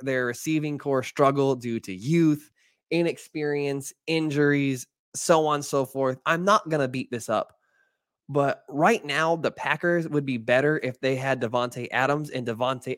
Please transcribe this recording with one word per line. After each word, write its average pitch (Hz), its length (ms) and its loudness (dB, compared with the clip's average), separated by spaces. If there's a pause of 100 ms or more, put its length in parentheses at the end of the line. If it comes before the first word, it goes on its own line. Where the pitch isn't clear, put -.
their 131 260 0
receiving 151 500 -2
core 135 240 0
struggle 139 540 2
due 120 240 -4
to 101 140 -10
youth, 151 580 2 (400)
inexperience, 147 1000 -4 (120)
injuries, 143 800 2 (300)
so 160 320 4
on 147 80 2
and 143 100 -4
so 139 200 0
forth. 131 420 -2
I'm 165 180 2
not 202 240 4
gonna 147 180 2
beat 127 220 -6
this 117 200 -6
up, 107 240 0 (760)
but 139 400 0
right 170 340 2
now, 156 340 0
the 143 140 -2
Packers 165 560 -2
would 147 180 -2
be 131 120 -2
better 131 460 2
if 127 160 -6
they 131 160 0
had 131 260 -2
Davante 120 500 -2
Adams, 143 380 0
and 127 160 -6
Davante 123 520 -4